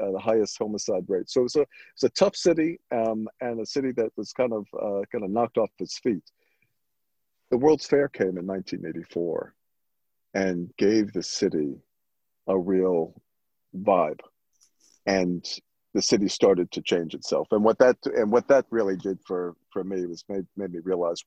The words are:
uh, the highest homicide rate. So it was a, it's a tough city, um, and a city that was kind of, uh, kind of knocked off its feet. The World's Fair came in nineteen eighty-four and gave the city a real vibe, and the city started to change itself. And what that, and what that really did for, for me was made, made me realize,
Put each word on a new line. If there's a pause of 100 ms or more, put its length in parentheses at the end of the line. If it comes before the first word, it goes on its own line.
uh,
the
highest
homicide
rate.
So
it
was
a, (280)
it's
a
tough
city, (120)
um, (140)
and
a
city
that
was
kind
of,
uh, (100)
kind
of
knocked
off
its
feet. (1300)
The
World's
Fair
came
in
nineteen
eighty-four (800)
and
gave
the
city (720)
a
real (560)
vibe, (840)
and (480)
the
city
started
to
change
itself.
And
what
that,
and
what
that
really
did
for, (160)
for
me
was
made, (120)
made
me
realize,